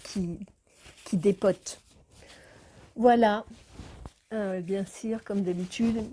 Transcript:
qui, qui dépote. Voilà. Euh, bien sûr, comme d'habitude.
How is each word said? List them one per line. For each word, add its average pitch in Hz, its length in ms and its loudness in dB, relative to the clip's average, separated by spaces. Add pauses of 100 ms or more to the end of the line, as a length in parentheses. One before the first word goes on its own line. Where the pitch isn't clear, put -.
qui, 175 360 -6 (640)
qui - 140 -2
dépote. 190 640 0 (1160)
Voilà. 226 500 6 (880)
Euh, 190 280 -4
bien 196 220 -2
sûr, 220 400 -8
comme 202 200 -2
d'habitude. 202 680 -2